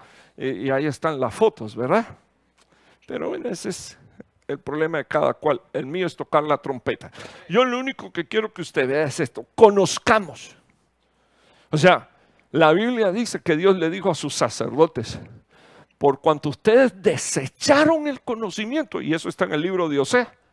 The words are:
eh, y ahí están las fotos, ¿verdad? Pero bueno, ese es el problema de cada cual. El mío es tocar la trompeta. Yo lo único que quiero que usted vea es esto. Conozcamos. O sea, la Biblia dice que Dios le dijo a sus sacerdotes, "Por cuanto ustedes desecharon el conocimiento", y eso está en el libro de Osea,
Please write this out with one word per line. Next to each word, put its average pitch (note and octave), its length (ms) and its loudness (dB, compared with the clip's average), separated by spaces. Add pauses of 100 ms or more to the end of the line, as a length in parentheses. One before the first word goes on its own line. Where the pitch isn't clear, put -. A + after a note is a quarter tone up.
(380)
eh, B2+ 280 -6
y C3+ 40 0
ahí C3+ 160 0
están D3+ 340 -4
las B2 140 -2
fotos, A#2 420 0
¿verdad? D3+ 300 0 (1040)
Pero - 220 -6
bueno, E4 200 -8
ese F#3 200 -8
es - 280 -14 (500)
el C#3+ 120 -8
problema D#3 400 -4
de B2+ 60 -6
cada D3 280 0
cual. - 280 -2 (120)
El B2 120 -4
mío F3 220 -4
es - 80 -8
tocar D3+ 280 0
la D3+ 140 0
trompeta. - 540 -8 (360)
Yo A3 180 2
lo B3 140 -2
único C4 320 -10
que E3+ 160 -8
quiero A3 260 -4
que - 80 -12
usted C3+ 260 -2
vea D3 180 0
es C3 140 -6
esto. - 260 -6 (100)
Conozcamos. G3+ 1000 2 (1160)
O D#3 60 0
sea, D#3 320 4 (420)
la D#3 200 6
Biblia A3 400 2
dice G#3 300 -4
que D#3+ 160 0
Dios F#3+ 180 4
le E3 140 -2
dijo F#3+ 200 -2
a D#3 60 0
sus - 180 -6
sacerdotes, B2 840 -2 (800)
"Por C#3+ 240 2
cuanto D3+ 260 0
ustedes G#3+ 540 2
desecharon D4 1080 0
el C4+ 140 -8
conocimiento", A3+ 800 -6
y D3+ 120 -2
eso E3 140 -4
está F3 160 -4
en F3 100 -2
el D3+ 80 0
libro F3+ 280 -2
de C#3+ 100 0
Osea, A#3 340 0 (200)